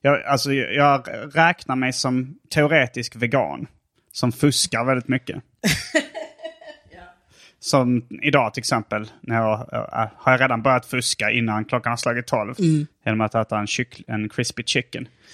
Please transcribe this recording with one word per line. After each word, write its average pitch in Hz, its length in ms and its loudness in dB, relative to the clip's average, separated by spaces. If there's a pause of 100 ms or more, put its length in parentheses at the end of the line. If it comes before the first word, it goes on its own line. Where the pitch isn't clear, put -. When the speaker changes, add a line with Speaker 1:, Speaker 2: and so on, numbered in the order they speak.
Speaker 1:
jag, 143 220 4
alltså, 139 280 0
jag, 131 220 -2
jag 139 340 4 (280)
räknar 165 400 2
mig 127 160 -2
som 127 420 -2 (200)
teoretisk 147 640 2
vegan, 110 500 -2 (460)
som 120 200 0
fuskar 120 520 0
väldigt 127 240 0
mycket. 127 360 -4
Speaker 2:
<laughs> - 0 - (2250)
Speaker 1:
Som 123 380 2 (200)
idag 117 320 2
till 127 60 -6
exempel, 110 500 -4 (100)
när 117 160 -4
jag, 110 240 2 (120)
äh, 113 440 -4
har - 160 2
jag 123 80 4
redan 123 220 2
börjat 127 240 2
fuska 113 440 -2
innan 110 340 0
klockan 120 260 -2
har 117 60 -2
slagit 120 300 -4
tolv. 113 320 -2
Speaker 2:
Mm. 156 280 2 (200)
Speaker 1:
Genom 110 140 0
att 107 140 0
äta 110 240 0
en 107 80 -2
kyck-, - 400 -6
en 107 220 -4
crispy - 380 -6
chicken. - 420 -4 (260)